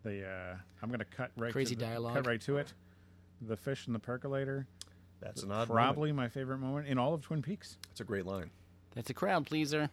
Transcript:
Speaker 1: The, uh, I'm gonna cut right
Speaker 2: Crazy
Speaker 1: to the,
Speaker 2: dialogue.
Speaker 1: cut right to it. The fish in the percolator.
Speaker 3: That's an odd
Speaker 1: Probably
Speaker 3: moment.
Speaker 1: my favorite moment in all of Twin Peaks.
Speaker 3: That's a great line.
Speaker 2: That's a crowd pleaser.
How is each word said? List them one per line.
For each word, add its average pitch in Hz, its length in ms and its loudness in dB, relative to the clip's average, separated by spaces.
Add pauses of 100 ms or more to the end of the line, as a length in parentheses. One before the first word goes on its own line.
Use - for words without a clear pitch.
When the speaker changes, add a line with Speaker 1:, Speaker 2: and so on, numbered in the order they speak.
Speaker 1:
The, 101 260 -6
uh, 92 280 -6 (260)
I'm 110 80 -4
gonna 120 140 -2
cut - 320 -6
right 117 160 0
Speaker 2:
Crazy 127 220 2
Speaker 1:
to 113 60 -4
the, 117 60 0
Speaker 2:
dialogue. 117 280 -2
Speaker 1:
cut 135 120 2
right 117 160 4
to 143 160 2
it. 143 140 -4 (720)
The 110 140 -2
fish - 300 -4
in 120 60 0
the 113 60 2
percolator. 135 680 -2 (540)
Speaker 3:
That's - 220 -8
an 98 80 -4
odd 113 180 2
Speaker 1:
Probably 139 440 6
Speaker 3:
moment. 143 40 2
Speaker 1:
my 123 120 2
favorite 135 300 -2
moment 139 300 -2
in 131 100 4
all 135 160 4
of 156 80 -2
Twin 156 200 0
Peaks. - 360 -6 (100)
Speaker 3:
That's - 120 -12
a 110 40 -4
great 98 220 0
line. 92 240 -2 (440)
Speaker 2:
That's 120 160 -6
a 123 40 -2
crowd 185 320 2
pleaser. 151 460 2